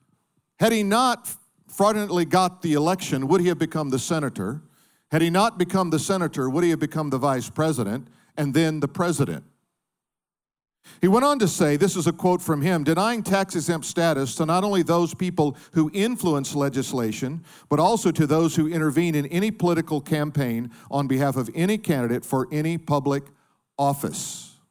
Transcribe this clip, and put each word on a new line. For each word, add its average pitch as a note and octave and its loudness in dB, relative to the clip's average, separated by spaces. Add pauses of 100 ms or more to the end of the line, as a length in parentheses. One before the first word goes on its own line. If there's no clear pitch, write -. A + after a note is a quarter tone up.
(580)
had A3 2
he G#3+ 0
not A#3 0 (340)
fraudulently G3+ 0
got F3+ 2
the D#3+ 0
election, D3 0
would F3+ 4
he F3 2
have E3 0
become D#3 -4
the C3 0
senator? C3 -4 (480)
Had D#3+ 2
he E3+ 2
not G#3 2
become F3+ 0
the D#3 2
senator, D#3+ -2
would E3 2
he F3 4
have D#3 0
become D3+ -4
the C3+ -2
vice C3 -2
president B2+ -2 (280)
and C#3+ -4
then D#3 2
the C#3+ -2
president? C3+ -2 (1600)
He F3 4
went A#3 4
on C#4+ 2
to G3+ 4
say, D3+ 2
this F3+ 2
is E3+ -2
a E3+ 2
quote F3+ 0
from D3+ -2
him, E3+ 0
"Denying G3+ 0
tax-exempt E3+ -2
status D3 -2
to D#3+ -2
not F3 2
only G3 2
those E3 2
people E3 -2 (160)
who D#3 2
influence F#3 0
legislation, C3 -4 (240)
but D3 2
also F3+ 2
to D#3+ 2
those D#3 2
who D#3 2
intervene D#3+ 0
in C#3+ 0
any F#3 0
political E3 0
campaign C#3 -2 (180)
on C#3 -2
behalf C3+ 2
of A#2 -4
any F#3 2
candidate B2+ 0
for C3 -2
any D#3 -2
public C#3+ -2 (520)
office." - -4 (140)